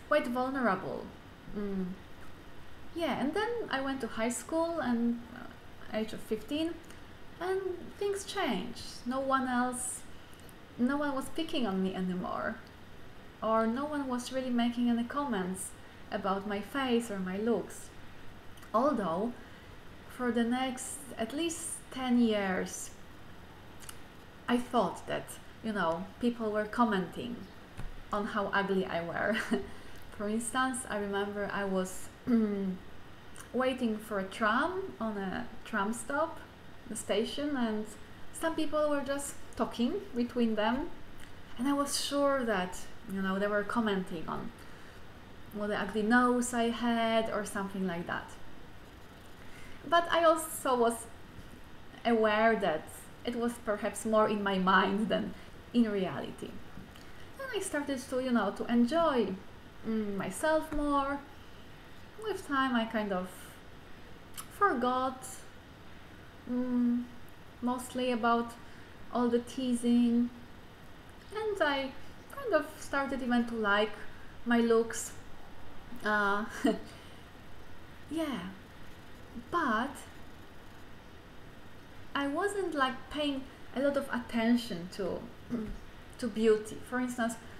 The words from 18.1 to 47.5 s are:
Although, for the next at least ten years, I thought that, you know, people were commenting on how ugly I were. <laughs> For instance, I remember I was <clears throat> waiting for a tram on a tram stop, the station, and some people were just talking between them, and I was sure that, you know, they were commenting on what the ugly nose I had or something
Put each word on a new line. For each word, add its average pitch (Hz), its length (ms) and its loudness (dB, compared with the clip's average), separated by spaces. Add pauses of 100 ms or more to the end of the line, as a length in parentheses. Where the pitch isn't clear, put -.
Although, 220 600 4 (760)
for 247 220 0
the 233 120 6
next 247 540 0 (200)
at 226 160 -2
least 320 400 -2 (180)
ten 254 280 4
years, 196 720 2 (1600)
I 240 100 4
thought 220 500 2
that, 147 180 -2 (380)
you 220 100 -2
know, 175 320 2 (140)
people 233 320 2
were 214 140 2
commenting 185 720 2 (760)
on 208 160 0
how 202 260 0
ugly 190 320 4
I 170 180 -2
were. 202 340 0 (140)
<laughs> 208 100 2 (560)
For 208 120 -2
instance, 247 500 0 (100)
I 214 80 -2
remember 202 540 0
I 202 140 0
was 190 420 0 (200)
<clears throat> - 1300 0
waiting 254 440 2
for 208 220 -2
a 190 40 0
tram 285 760 2
on 220 180 -2
a 185 300 -2 (180)
tram 208 260 0
stop, 294 480 0 (480)
the 214 80 -6
station, 262 600 0
and 220 280 2 (460)
some 320 240 0
people 302 340 4
were 294 120 2
just - 320 -2 (220)
talking 254 380 2 (220)
between 240 400 2
them, 247 340 2 (680)
and 240 100 0
I 285 60 4
was 277 260 2
sure 277 460 4
that, 185 320 2 (340)
you 190 100 -2
know, 190 180 2
they 202 80 2
were 208 160 4
commenting 196 640 2
on 135 240 -4 (1000)
what 208 140 -2
the 208 120 0
ugly 208 240 0
nose 247 500 6
I 233 160 4
had 233 640 4
or 208 120 0
something 196 440 -2